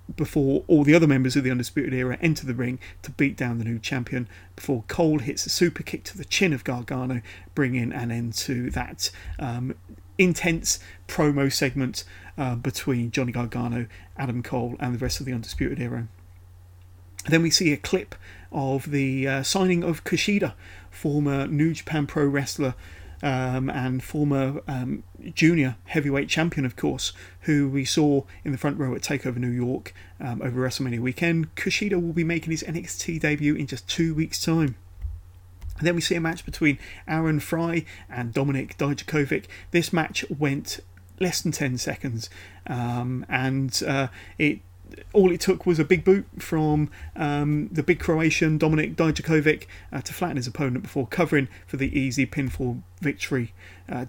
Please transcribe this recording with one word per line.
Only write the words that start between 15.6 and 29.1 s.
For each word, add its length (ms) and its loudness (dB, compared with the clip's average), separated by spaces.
Era. 300 -4
Then 140 6
we 80 4
see 220 4
a 60 2
clip 360 -4
of 400 -2
the, 360 0
uh, 160 0
signing 400 4
of 200 -2
Kushida, 500 0
former 560 0
New 260 4
Japan 320 -2
Pro 200 2
Wrestler, 500 0
um, 460 0
and 340 0
former, 640 0
um, 360 -4
junior 520 4
heavyweight 420 0
champion, 380 0
of 100 -4
course, 380 -2
who 280 2
we 160 0
saw 380 4
in 80 -2
the 60 -2
front 200 -2
row 160 -2
at 80 -4
TakeOver 360 -2